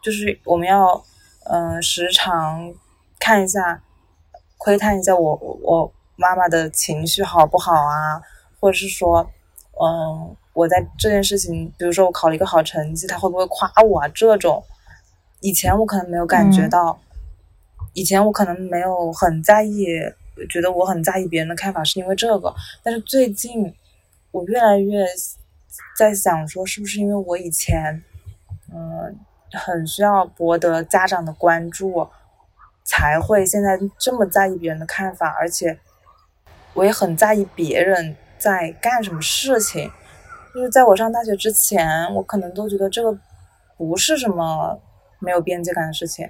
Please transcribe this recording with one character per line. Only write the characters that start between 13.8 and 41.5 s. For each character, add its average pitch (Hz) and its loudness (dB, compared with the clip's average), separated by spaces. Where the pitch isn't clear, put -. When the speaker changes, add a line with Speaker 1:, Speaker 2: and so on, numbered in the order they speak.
Speaker 1:
我 202 6
啊， 143 -2
这 220 4
种。 175 0
以 196 -2
前 180 2
我 220 4
可 208 -2
能 180 -6
没 170 -4
有 175 0
感 185 6
觉 190 6
到， 175 4
Speaker 2:
嗯。 - -6
Speaker 1:
以 185 -6
前 196 4
我 214 4
可 208 2
能 175 -6
没 175 -2
有 180 -2
很 165 0
在 208 6
意， 208 -2
觉 175 -2
得 185 0
我 180 2
很 175 -2
在 190 0
意 185 -4
别 165 -2
人 160 -4
的 170 -6
看 196 -6
法 165 -4
是 185 -2
因 180 -8
为 190 -2
这 220 0
个， - -6
但 233 -4
是 233 -4
最 262 2
近 208 -6
我 185 -6
越 226 0
来 208 6
越 202 0
在 214 4
想 165 0
说， 185 -8
是 196 -8
不 202 -8
是 202 -6
因 202 0
为 202 0
我 180 -4
以 175 -8
前， 160 -4
嗯， 165 -12
很 170 -6
需 180 -4
要 202 4
博 170 0
得 165 2
家 185 2
长 180 -2
的 160 -10
关 170 0
注， 180 -4
才 151 0
会 202 2
现 202 -2
在 196 2
这 254 -2
么 214 2
在 196 2
意 185 -6
别 170 -6
人 160 -6
的 160 -12
看 190 -6
法， 170 -2
而 165 -2
且 165 -4
我 185 2
也 202 6
很 185 0
在 214 6
意 202 0
别 165 0
人 175 0
在 180 0
干 233 0
什 185 -8
么 160 -8
事 254 0
情。 160 -6
就 254 -6
是 254 -4
在 262 8
我 247 8
上 226 0
大 233 -2
学 220 -2
之 214 -2